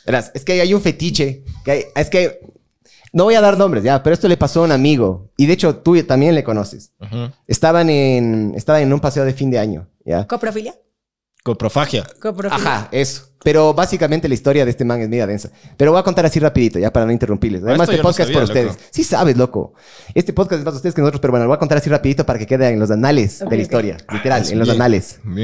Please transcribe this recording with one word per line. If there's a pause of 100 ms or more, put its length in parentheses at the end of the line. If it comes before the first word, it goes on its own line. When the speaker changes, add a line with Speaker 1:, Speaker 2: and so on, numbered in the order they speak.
Speaker 1:
Verás,
es
que
hay,
hay
un
fetiche, (200)
que
hay... (120)
es
que (600)
no
voy
a
dar
nombres,
ya,
pero
esto
le
pasó
a
un
amigo,
y
de
hecho
tú
también
le
conoces.
Speaker 2:
Ujú. (160)
Speaker 1:
Estaban
en,
estaban
en
un
paseo
de
fin
de
año, (160)
¿ya?
Speaker 3:
¿Coprofilia? (680)
Speaker 2:
Coprofagia. (160)
Speaker 3:
Coprofilia.
Speaker 1:
Ajá,
eso. (160)
Pero
básicamente
la
historia
de
este
man
es
media
densa. (260)
Pero
voy
a
contar
así
rapidito,
ya,
para
no
interrumpirles.
Speaker 2:
Ah,
Speaker 1:
Además,
Speaker 2:
esto
Speaker 1:
este
Speaker 2:
yo
no
Speaker 1:
podcast
es
Speaker 2:
sabía,
Speaker 1:
por (160)
Speaker 2:
loco.
Speaker 1:
ustedes.
Sí
sabes,
loco. (400)
Este
podcast
es
más
de
ustedes
que
nosotros,
pero
bueno,
lo
voy
a
contar
así
rapidito
para
que
quede
en
los
anales
Speaker 3:
Ok,
Speaker 1:
de
la
Speaker 3:
ok.
Speaker 1:
historia. (160)
Literal,
Speaker 2:
Bien,
Speaker 1:
en
los
Speaker 2:
bien.
Speaker 1:
anales.
Speaker 2:
Bien,